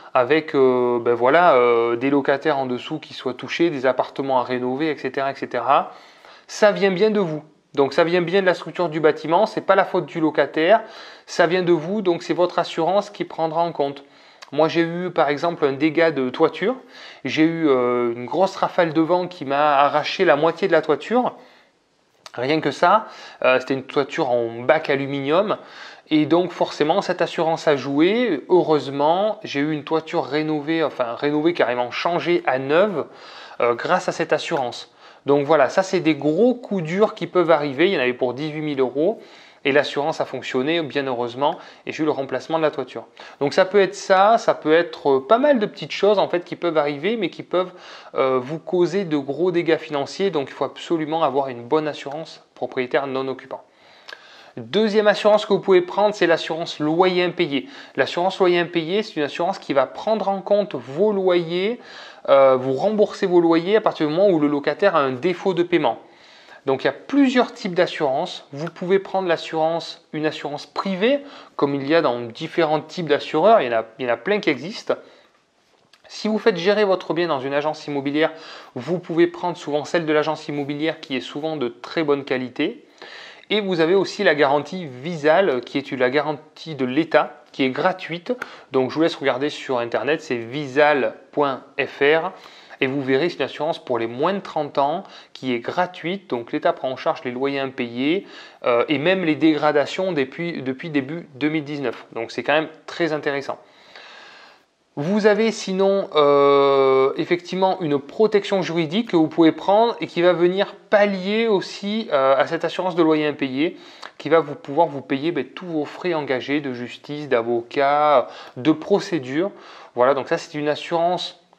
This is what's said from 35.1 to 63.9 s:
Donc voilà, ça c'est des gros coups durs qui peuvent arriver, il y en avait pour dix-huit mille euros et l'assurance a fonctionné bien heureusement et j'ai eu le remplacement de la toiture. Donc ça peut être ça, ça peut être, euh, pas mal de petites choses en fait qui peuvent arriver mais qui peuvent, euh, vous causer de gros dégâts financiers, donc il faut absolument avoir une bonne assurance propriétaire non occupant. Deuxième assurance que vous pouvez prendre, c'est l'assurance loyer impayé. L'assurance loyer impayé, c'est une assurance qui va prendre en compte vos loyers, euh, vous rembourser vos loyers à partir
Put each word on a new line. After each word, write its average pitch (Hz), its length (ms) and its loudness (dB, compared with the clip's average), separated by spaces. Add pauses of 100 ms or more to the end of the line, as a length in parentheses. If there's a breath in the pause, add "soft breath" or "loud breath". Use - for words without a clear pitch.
Donc 143 180 4
voilà, 143 240 4
ça 190 140 0
c'est 185 160 -2
des 156 160 2
gros 160 400 2
coups 202 260 -6
durs 185 320 0
qui 170 140 -8
peuvent 175 240 2
arriver, 147 380 2
il 196 40 0
y 175 40 0
en 139 40 0
avait 123 120 2
pour 123 200 -2
dix-huit 151 280 -8
mille 147 180 -4
euros 143 420 0 (440 loud breath)
et 135 80 2
l'assurance 143 480 0
a 135 40 -2
fonctionné 135 560 -2
bien 139 240 -4
heureusement 123 520 -2 (280 loud breath)
et 123 60 -8
j'ai 147 120 -6
eu - 20 0
le 151 80 0
remplacement 131 440 -4
de 160 60 2
la 151 80 2
toiture. 127 320 -10 (380 loud breath)
Donc 143 120 0
ça 190 120 4
peut 196 160 4
être 190 120 2
ça, 202 440 4
ça - 160 2
peut - 180 0
être, 170 380 2
euh, 135 180 2
pas 226 100 6
mal 277 220 4
de 202 60 0
petites - 260 -12
choses 202 260 2
en 160 120 0
fait 175 160 -2
qui 156 100 -10
peuvent 170 220 -2
arriver 151 400 0
mais 185 120 -4
qui - 140 -12
peuvent, 180 300 -2 (420 loud breath)
euh, 131 260 2
vous 143 160 -8
causer 175 460 0
de 151 140 -2
gros 143 340 -2
dégâts 165 240 2
financiers, 147 540 -4
donc 147 200 -2
il - 40 -18
faut - 100 -4
absolument 160 600 -2
avoir 135 260 0
une 120 120 -10
bonne 151 280 0
assurance 147 520 -12 (140)
propriétaire 131 500 -2
non 135 220 -4
occupant. - 340 -10 (920 loud breath)
Deuxième 202 520 0
assurance 208 380 4
que - 60 -2
vous 196 80 4
pouvez 190 220 4
prendre, 202 340 0
c'est 175 120 2
l'assurance 165 520 -2
loyer 175 440 2
impayé. 160 440 -2 (300 loud breath)
L'assurance 175 420 -2
loyer 180 200 4
impayé, 170 440 -2
c'est - 140 -10
une 151 60 0
assurance 175 360 -4
qui - 140 -6
va 135 140 4
prendre 202 420 -4
en 196 100 -4
compte 202 360 -2
vos 143 360 -2
loyers, 185 720 0 (480 loud breath)
euh, 135 260 8
vous 131 180 -2
rembourser 202 520 0
vos 175 160 4
loyers 165 340 2
à 208 60 4
partir 160 260 0